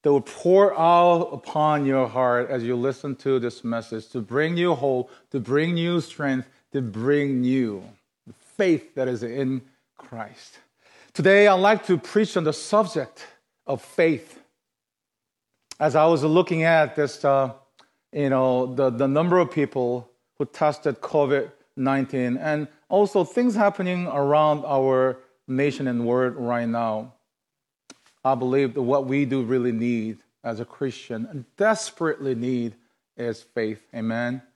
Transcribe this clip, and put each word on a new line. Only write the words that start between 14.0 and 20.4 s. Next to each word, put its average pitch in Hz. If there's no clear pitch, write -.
As 147
I 156
was 160
looking 165
at 160
this, 147
uh, 139
you 143
know, 127
the, 131
the 123
number 165
of 170
people 127
who 139